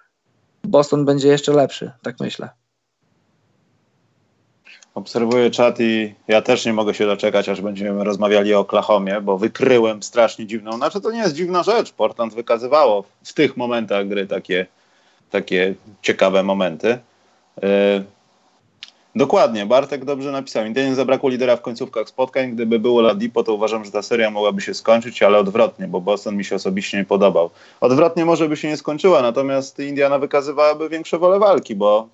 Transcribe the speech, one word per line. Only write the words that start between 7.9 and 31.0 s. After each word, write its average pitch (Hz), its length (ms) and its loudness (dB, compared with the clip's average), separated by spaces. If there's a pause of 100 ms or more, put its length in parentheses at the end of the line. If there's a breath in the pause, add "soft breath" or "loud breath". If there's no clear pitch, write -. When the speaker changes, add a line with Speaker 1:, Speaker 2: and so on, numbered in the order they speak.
Speaker 2:
rozmawiali 104 500 2
o 101 60 4
Oklahomie, 101 600 0
bo 101 180 -2
wykryłem 113 640 2
strasznie 113 440 0
dziwną, 107 260 -8
znaczy 156 280 -4
to 220 100 -6
nie 226 80 -4
jest 190 160 -2
dziwna 175 280 -2
rzecz, 208 300 0
Portland 107 420 -4
wykazywało 117 720 0 (200)
w - 80 -20
tych 131 240 0
momentach 113 520 -4
gry 101 180 -4
takie, 92 400 -4 (640)
takie 95 440 0 (280)
ciekawe 95 400 2
momenty. 98 560 -2 (640)
Yy, 98 60 0 (1500)
dokładnie, 131 520 2
Bartek 135 380 0
dobrze 139 280 -6
napisał. 135 340 -6
Indianie 131 280 -2
zabrakło 131 360 0
lidera 123 260 0
w - 60 -6
końcówkach 117 460 -8
spotkań. 127 420 -4
Gdyby 117 280 0
było 120 220 2
Ladipo, 113 440 2
to 110 100 -2
uważam, 107 300 -2
że 101 60 -16
ta 104 120 -6
seria 113 280 -2
mogłaby 104 300 -2
się 98 140 -8
skończyć, 117 480 0
ale 104 160 6
odwrotnie, 101 500 0
bo 92 120 -4
Boston 101 360 -2
mi 98 80 -4
się 98 120 -6
osobiście 98 420 -4
nie 98 60 -2
podobał. 95 460 2 (300 soft breath)
Odwrotnie 160 440 2
może 160 240 2
by 151 80 -4
się 156 120 -6
nie 151 80 -4
skończyła, 151 460 2
natomiast 135 560 -2
Indiana 139 400 0
wykazywałaby 147 720 0
większą 160 300 -6